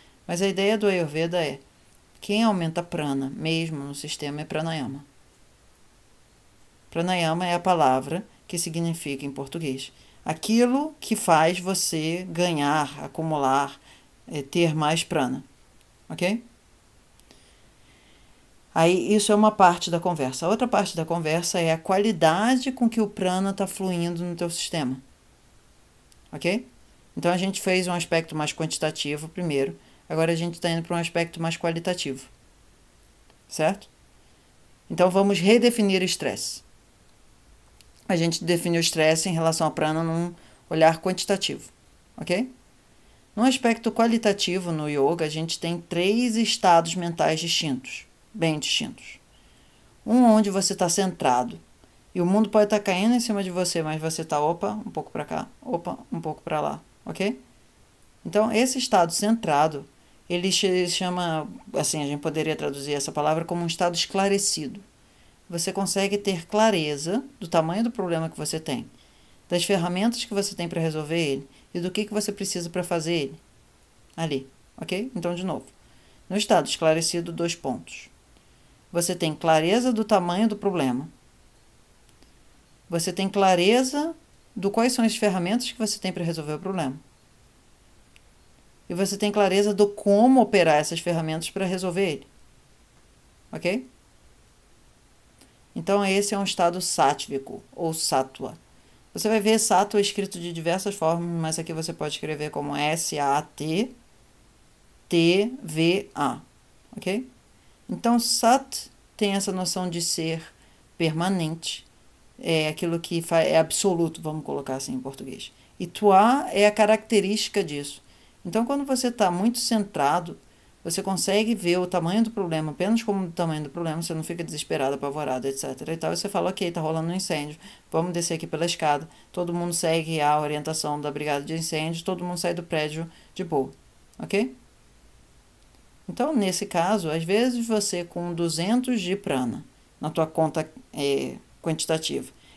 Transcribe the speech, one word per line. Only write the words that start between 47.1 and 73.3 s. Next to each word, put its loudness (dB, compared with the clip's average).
distintos, -4
bem 0
distintos. -6
Um 6
onde 8
você 0
tá 2
centrado, 0
e 0
o 4
mundo 4
pode 6
tá 2
caindo 2
em 4
cima -2
de -4
você, -2
mas -4
você -4
tá, -2
opa, 0
um -12
pouco -8
pra -8
cá, -6
opa, -6
um -6
pouco -8
pra -2
lá, -4
ok? -4
Então, 2
esse 2
estado 2
centrado, 2
ele 0
che-, 2
chama, -2
assim, -2
a -4
gente -4
poderia -2
traduzir -6
essa -2
palavra 0
como -4
um -2
estado 0
esclarecido. 0
Você -4
consegue 0
ter -2
clareza 2
do -8
tamanho 2
do -2
problema -2
que -16
você -4
tem, -6
das 0
ferramentas 0
que -8
você -2
tem -6
pra -4
resolver -2
ele -2
e -4
do -4
que, -2
que -8
você -2
precisa -6
pra -4
fazer -2
ele -2